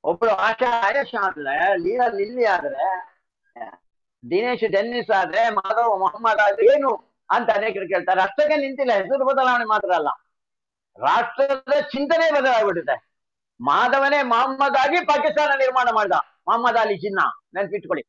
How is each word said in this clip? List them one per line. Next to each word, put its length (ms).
ಒಬ್ಳು 260
ಆಶಾ, 580
ಆಯೇಷಾ 400
ಆದ್ರೆ, 500
ಲೀಲಾ 300
ಲಿಲ್ಲಿ 380
ಆದ್ರೆ, 640
ದಿನೇಶ್ 400
ಡೆನ್ನಿಸ್ 400
ಆದ್ರೆ, 380
ಮಾಧವ್ 500
ಮೊಹಮ್ಮದ್ 400
ಆದ್ರೆ 260
ಏನು 520
ಅಂತ 200
ಅನೇಕರು 380
ಕೇಳ್ತಾರೆ. 340
ಅಷ್ಟಕ್ಕೆ 340
ನಿಂತಿಲ್ಲ, 380
ಹೆಸರು 320
ಬದಲಾವಣೆ 400
ಮಾತ್ರ 300
ಅಲ್ಲ, 120
ರಾಷ್ಟ್ರದ 840
ಚಿಂತನೆ 500
ಬದಲಾಗ್ಬಿಡುತ್ತೆ. 760
ಮಾಧವನೇ 600
ಮೊಹಮ್ಮದ್ 540
ಆಗಿ 280
ಪಾಕಿಸ್ತಾನ 520
ನಿರ್ಮಾಣ 360
ಮಾಡ್ದ, 180
ಮೊಹಮ್ಮದ್ 300
ಅಲಿ 200
ಜಿನ್ನಾ, 460
ನೆನ್ಪಿಟ್ಕೊಳ್ಳಿ. 560